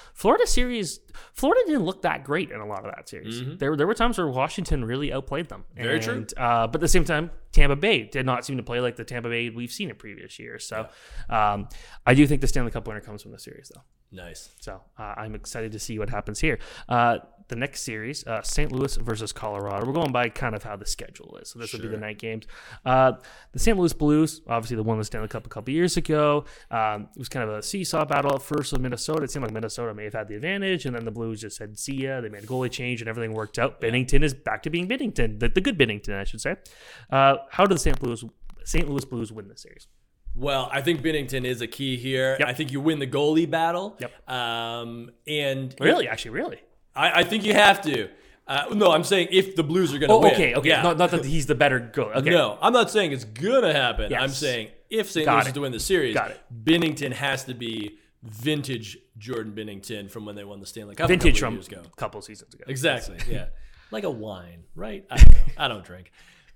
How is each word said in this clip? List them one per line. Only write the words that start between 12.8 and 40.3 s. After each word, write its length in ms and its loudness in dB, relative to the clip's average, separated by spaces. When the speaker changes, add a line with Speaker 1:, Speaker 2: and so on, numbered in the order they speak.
Speaker 1:
winner 140 -12
comes 200 -18
from 120 -20
the 60 -20
series, 360 -20
though. 60 -20
Speaker 2:
Nice. 380 -20
Speaker 1:
So, 200 -16
uh, 200 -14
I'm 180 -12
excited 380 -10
to 60 -12
see 200 -8
what 100 -4
happens 300 -8
here. 180 0
Uh, 320 2
the 80 -12
next 260 -8
series, 460 -10
uh, 160 -6
Saint 280 0
Louis 260 -4
versus 340 -4
Colorado. 540 -6
We're 80 -4
going 180 -2
by 180 -2
kind 260 -6
of 60 -10
how 140 -12
the 100 -16
schedule 560 -10
is. 80 -18
So 80 -20
this 160 -12
would 80 -10
be 60 -10
the 80 -8
Speaker 2:
Sure. 60 -10
Speaker 1:
night 180 -12
games. 260 -10
Uh, 280 4
the 60 -8
Saint 180 4
Louis 160 2
Blues, 540 2
obviously 300 -4
the 60 -4
one 160 -2
that 60 -6
Stanley 240 -8
Cup 180 -12
a 20 -18
couple 240 -8
years 240 0
ago. 480 2
Um, 420 -4
it 60 -20
was 120 -14
kind 180 -6
of 80 -6
a 80 -10
seesaw 420 -4
battle 300 0
at 80 -6
first 280 -6
with 100 0
Minnesota. 420 -4
It 80 -8
seemed 140 -6
like 80 -8
Minnesota 420 -8
may 100 -14
have 80 -10
had 140 -8
the 80 -12
advantage, 500 -4
and 100 -6
then 100 -8
the 60 -6
Blues 300 -8
just 160 -14
said, 220 -14
"See 240 -6
ya." 180 -6
They 80 -10
made 140 -16
a 40 -18
goalie 240 -4
change, 300 -8
and 80 -8
everything 240 -6
worked 240 -8
out. 240 -2
Speaker 2:
Yeah. 80 -2
Speaker 1:
Binnington 340 4
is 120 0
back 280 -8
to 60 -6
being 180 -4
Binnington, 520 -2
the, 100 2
the 120 2
good 160 -2
Binnington, 420 0
I 60 -8
should 160 -4
say. 140 -4
Uh, 260 6
how 160 2
do 80 2
the 60 2
Saint 240 2
Louis, 200 -6
Saint 240 0
Louis 180 -4
Blues 260 -8
win 160 -16
the 100 -20
series? 300 -20